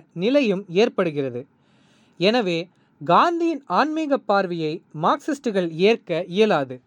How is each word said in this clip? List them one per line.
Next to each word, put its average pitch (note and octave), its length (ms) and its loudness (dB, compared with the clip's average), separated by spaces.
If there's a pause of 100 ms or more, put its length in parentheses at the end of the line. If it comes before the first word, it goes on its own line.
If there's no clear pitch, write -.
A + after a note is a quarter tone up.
(140)
நிலையும் G#3 500 0 (100)
ஏற்படுகிறது. D#3 680 0 (800)
எனவே F#3+ 380 2 (440)
காந்தியின் D#4+ 640 2
ஆன்மீக C#4+ 520 0
பார்வையை F3 540 -2 (220)
மார்க்சிஸ்டுகள் G3 760 -2 (120)
ஏற்க G3 460 0
இயலாது. E3+ 480 0 (120)